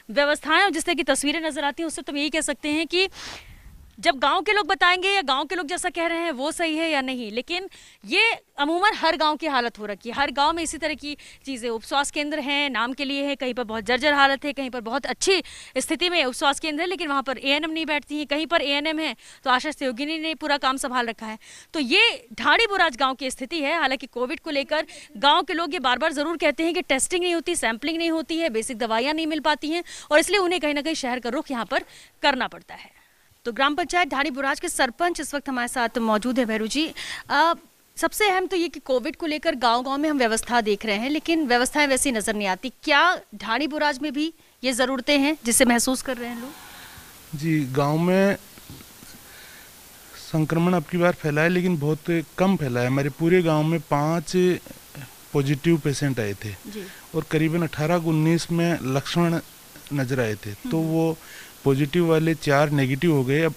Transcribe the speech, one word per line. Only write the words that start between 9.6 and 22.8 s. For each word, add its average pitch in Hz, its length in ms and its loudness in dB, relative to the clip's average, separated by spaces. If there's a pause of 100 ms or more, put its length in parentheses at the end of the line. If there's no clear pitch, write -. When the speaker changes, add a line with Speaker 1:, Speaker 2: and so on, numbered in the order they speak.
Speaker 1:
हो 214 80 -10
रखी 202 220 -10
है। 233 60 -8
हर 285 160 0
गांव 285 220 2
में 339 100 -4
इसी 320 160 -6
तरह 311 160 -4
की 285 220 -10 (280)
चीज़ें, 247 260 -8
उप 220 120 -6
स्वास्थ्य 277 320 -2
केंद्र 302 260 -2
हैं, 285 300 0
नाम 240 220 -2
के 285 120 -6
लिए 277 200 -2
है, 277 120 -2
कहीं 254 180 -4
पर 240 100 -4
बहुत 220 200 -6
जर्जर 254 300 2
हालत 277 300 4
है, 285 80 -2
कहीं 262 180 -6
पर 247 100 -8
बहुत 226 260 -4
अच्छी 349 360 0 (360)
स्थिति 320 320 0
में 339 140 2
उप 254 100 -2
स्वास्थ्य 277 280 0
केंद्र 311 200 -2
है, 359 60 -2
लेकिन 349 200 -4
वहाँ 277 140 0
पर 254 160 -4
एएनएम 294 320 0
नहीं 320 160 -4
बैठती 294 320 -4
हैं, 294 80 -6
कहीं 302 200 -2
पर 330 160 2
एएनएम 294 360 -2
है 302 160 -4 (300)
तो 269 60 0
आशा 254 200 2
सहयोगिनी 285 480 -4
ने 320 180 -4
पूरा 294 220 0
काम 269 200 0
संभाल 247 300 -4
रखा 226 180 -8
है। 220 120 -10 (360)
तो 330 60 -2
ये 330 540 2
ढाड़ी 302 320 2
बुराज 359 300 0